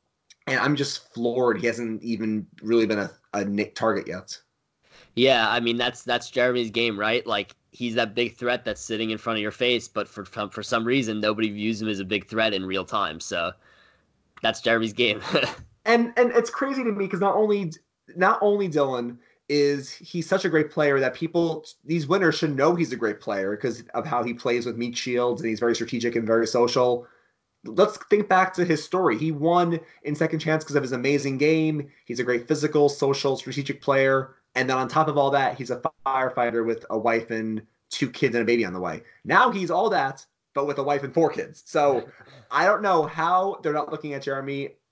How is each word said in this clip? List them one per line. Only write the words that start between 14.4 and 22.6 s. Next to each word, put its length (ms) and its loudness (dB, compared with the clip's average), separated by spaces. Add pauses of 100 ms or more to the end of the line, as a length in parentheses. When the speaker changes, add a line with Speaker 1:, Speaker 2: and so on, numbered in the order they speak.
Speaker 2:
that's 180 0
Jeremy's 340 2
game. 320 2
<laughs> 60 -6 (540)
Speaker 1:
And, 300 4
and 160 4
it's 180 2
crazy 320 -4
to 120 -2
me 160 -4
'cause 100 -4
not 160 2
only, 380 0 (420)
not 260 2
only 280 2
Dylan 480 0 (320)
is 420 0
he 300 -8
such 240 0
a 40 2
great 220 2
player 300 4
that 120 0
people, 520 -2 (180)
these 240 -2
winners 280 4
should 200 0
know 180 4